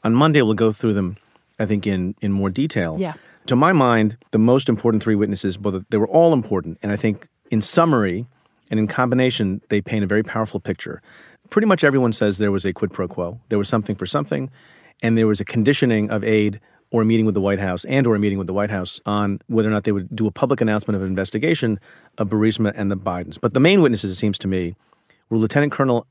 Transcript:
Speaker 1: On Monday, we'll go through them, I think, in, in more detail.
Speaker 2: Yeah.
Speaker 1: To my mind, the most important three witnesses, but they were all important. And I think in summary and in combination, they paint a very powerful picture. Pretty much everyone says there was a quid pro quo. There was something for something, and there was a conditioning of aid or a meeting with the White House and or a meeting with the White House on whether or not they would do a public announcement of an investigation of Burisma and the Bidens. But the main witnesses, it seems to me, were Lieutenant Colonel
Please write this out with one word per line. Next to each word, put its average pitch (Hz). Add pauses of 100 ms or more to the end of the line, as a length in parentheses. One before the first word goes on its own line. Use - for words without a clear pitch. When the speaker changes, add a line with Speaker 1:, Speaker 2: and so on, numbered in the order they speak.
Speaker 1:
On 113
Monday, 147
we'll 110
go 110
through 110
them, 98 (420)
I 110
think, 101
in, 95
in 101
more 98
detail. 92
Speaker 2:
Yeah. 170 (340)
Speaker 1:
To 131
my 156
mind, 117 (140)
the 110
most 127
important 110
three 110
witnesses, 98
but 98
they 113
were 107
all 165
important. 95
And 104
I 104
think 104 (240)
in 110
summary 117 (460)
and 110
in 107
combination, 123
they 104
paint 107
a 95
very 104
powerful 110
picture. - (480)
Pretty 208
much 185
everyone 131
says 104
there 104
was 98
a 95
quid -
pro 92
quo. 85 (100)
There 110
was 101
something 107
for 95
something, 143 (520)
and 113
there 113
was 104
a 101
conditioning 113
of 107
aid 107 (320)
or 117
a -
meeting 113
with 104
the 98
White 98
House 90
and 135
or 113
a 104
meeting 101
with 90
the 92
White 104
House 92
on 104
whether 110
or 110
not 104
they 110
would 98
do 110
a 104
public 131
announcement 107
of 95
an 95
investigation 107 (380)
of 104
Burisma 107
and 101
the 98
Bidens. 90
But 120
the 131
main 180
witnesses, 113
it 90
seems 101
to -
me, 92 (540)
were 113
Lieutenant 143
Colonel 127